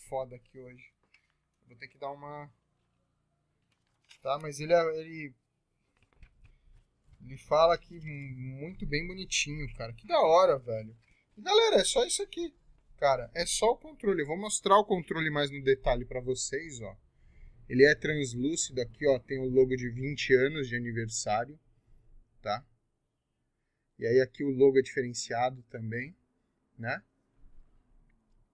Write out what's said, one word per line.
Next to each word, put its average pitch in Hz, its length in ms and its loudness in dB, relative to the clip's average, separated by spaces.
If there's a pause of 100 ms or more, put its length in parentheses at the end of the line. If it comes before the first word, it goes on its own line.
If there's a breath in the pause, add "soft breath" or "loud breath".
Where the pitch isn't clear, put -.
foda 131 280 -8
aqui 120 220 -20
hoje. 123 340 -20 (760)
Vou 123 100 -20
ter 127 120 -20
que - 100 -20
dar 139 120 -10
uma, 147 400 -14 (1700)
tá, 139 180 -4
mas 151 180 -10
ele 151 140 -2
é, 160 280 4
ele, 160 340 -12 (1900)
ele 131 160 -18
fala 165 360 4
aqui 170 260 -8
mu-, 135 600 -12
muito 165 260 -10
bem 147 200 -4
bonitinho, 175 680 -6
cara. 117 180 -12
Que - 140 -20
da 330 140 4
hora, 170 380 6
velho. 113 380 -8 (400)
E, 208 60 -20
galera, 415 340 4
é 190 80 4
só - 200 0
isso 349 180 -4
aqui, 339 320 -8 (420)
cara. 139 380 0
É 170 120 -4
só 220 260 2
o - 60 -6
controle. 208 440 -4
Eu 139 40 -4
vou 160 120 -6
mostrar 202 400 4
o 208 60 4
controle 160 460 -2
mais 147 200 0
no 139 120 -10
detalhe 131 420 2
pra 127 160 -8
vocês, 131 600 -6
ó. 98 160 -14 (720)
Ele 127 160 6
é 151 100 8
translúcido 139 840 -4
aqui, 123 260 -6
ó. 135 120 4
Tem 131 200 -8
o 131 100 -4
logo 127 280 4
de 123 140 -6
vinte 131 440 0
anos 135 340 2
de 120 80 -6
aniversário, 117 840 -4 (840)
tá? 107 240 -6 (1300)
E - 80 -4
aí 123 140 6
aqui 131 220 -2
o 143 80 0
logo 135 280 6
é 131 40 8
diferenciado 123 880 -4
também, 120 460 -8 (600)
né? 127 260 -8 (1500)